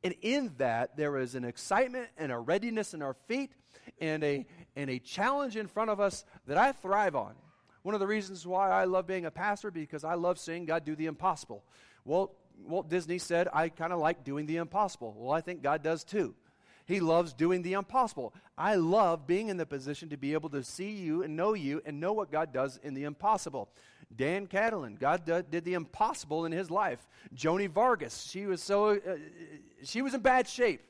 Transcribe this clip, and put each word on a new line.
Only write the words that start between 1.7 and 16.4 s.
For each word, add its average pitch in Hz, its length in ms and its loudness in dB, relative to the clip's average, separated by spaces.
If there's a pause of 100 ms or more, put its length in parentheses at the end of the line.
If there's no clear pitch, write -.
and 156 120 -4
a 120 80 -2
readiness 208 560 0
in 156 80 -8
our 135 120 -4
feet 262 380 -4 (480)
and 156 240 0
a, 143 220 0 (300)
and 139 140 -4
a 127 100 -2
challenge 254 560 -2
in 214 120 -4
front 220 220 -2
of 208 120 0
us 196 240 0 (200)
that 143 120 0
I 262 160 6
thrive 196 420 2
on. 101 200 -2 (480)
One 202 100 -2
of 202 80 0
the 196 60 2
reasons 190 380 -4
why 185 240 2
I 190 140 6
love 185 240 2
being 185 180 -4
a 156 60 -4
pastor, 202 400 -4
because 156 320 -8
I 160 120 -2
love 175 240 2
seeing 170 260 -8
God 160 180 0
do 156 120 -4
the 160 120 -2
impossible. 151 560 -2 (420)
Walt, 185 320 0 (280)
Walt 165 240 -4
Disney 170 280 -2
said, 175 360 0
"I 160 160 2
kinda 170 280 -2
like 156 260 0
doing 143 220 -4
the 160 120 -2
impossible." 170 600 -2
Well, 120 140 -4
I 160 100 2
think 175 200 -10
God 143 220 0
does 160 200 0
too. 185 320 -2 (500)